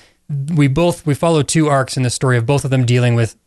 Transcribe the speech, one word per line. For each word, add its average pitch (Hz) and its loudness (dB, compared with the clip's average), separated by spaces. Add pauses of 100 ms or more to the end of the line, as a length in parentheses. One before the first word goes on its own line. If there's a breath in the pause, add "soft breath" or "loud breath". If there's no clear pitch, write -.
(540 soft breath)
we 147 4
both, 165 0
we 147 0
follow 165 0
two 151 0
arcs 135 0
in 131 -2
the 123 0
story 127 0
of 117 -2
both 139 0
of 131 -4
them 131 2
dealing 120 2
with 117 -2 (100)